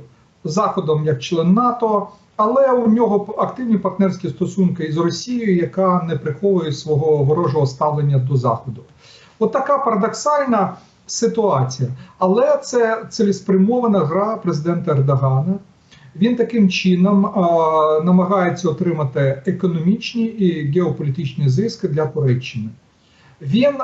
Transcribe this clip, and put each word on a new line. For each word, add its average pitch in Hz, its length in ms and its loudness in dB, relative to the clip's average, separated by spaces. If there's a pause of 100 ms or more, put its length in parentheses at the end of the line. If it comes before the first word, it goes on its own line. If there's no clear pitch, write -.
(440)
Заходом 156 600 -2
як 143 140 0
член 170 340 2
нато, 226 540 0 (280)
але 262 360 4
у 240 160 4
нього 214 320 4
п-, 202 180 -8
активні 226 400 0
партнерські 185 520 -2
стосунки 175 540 -2
із 151 140 -4
Росією, 202 580 -2
яка 180 480 0
не 165 140 -4
приховує 160 540 -2
свого 151 460 0
ворожого 147 480 0
ставлення 147 520 0
до 131 200 0
Заходу. 117 440 -4 (580)
От 214 120 0
така 277 260 0
парадоксальна 240 1000 0 (280)
ситуація. 143 840 -2 (280)
Але 247 400 2
це 226 520 -2
цілеспрямована 202 880 2
гра 185 380 -2
президента 165 540 -4
Ердогана. 135 640 0 (600)
Він 226 200 2
таким 226 340 2
чином, 185 560 2
а, 160 760 2
намагається 180 680 2
отримати 147 760 -2
економічні 185 800 -2
і 180 480 -2
геополітичні 147 800 -2
зиски 190 380 -2
для 151 180 0
Туреччини. 123 640 -2 (720)
Він 226 320 2 (100)